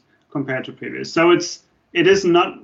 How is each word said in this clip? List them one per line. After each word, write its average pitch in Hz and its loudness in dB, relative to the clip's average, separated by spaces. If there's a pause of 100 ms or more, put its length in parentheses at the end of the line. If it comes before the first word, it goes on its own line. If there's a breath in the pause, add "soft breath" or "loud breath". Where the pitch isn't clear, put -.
(300)
compared 131 -6
to - -14
previous. 127 -12
So 170 4
it's, - -2 (300)
it 170 0
is 196 4
not, 175 2